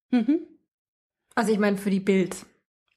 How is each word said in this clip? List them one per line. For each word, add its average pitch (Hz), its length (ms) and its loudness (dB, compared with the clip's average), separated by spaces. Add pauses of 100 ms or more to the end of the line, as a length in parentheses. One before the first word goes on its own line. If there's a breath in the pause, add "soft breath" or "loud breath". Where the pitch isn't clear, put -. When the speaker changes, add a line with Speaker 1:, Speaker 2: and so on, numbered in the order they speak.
(100)
Speaker 1:
Mhm. 247 280 2 (960)
Speaker 2:
Also 220 180 0
ich 202 60 2
meine, 202 180 0
für 196 140 -4
die 190 100 0
Bild. 190 460 0 (500)